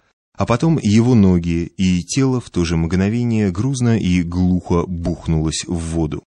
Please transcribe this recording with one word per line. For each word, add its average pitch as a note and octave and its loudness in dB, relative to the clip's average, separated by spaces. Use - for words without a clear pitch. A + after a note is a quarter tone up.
а G2+ -2
потом D#3+ 0
его A2+ 4
ноги, F2 2
и F#2 0
тело C3 -2
в - -20
то F2 -2
же E2 -2
мгновение G2+ 0
грузно A#2 0
и F2+ 0
глухо F2+ 0
бухнулось E2 -4
в F#2 -6
воду. E2 -4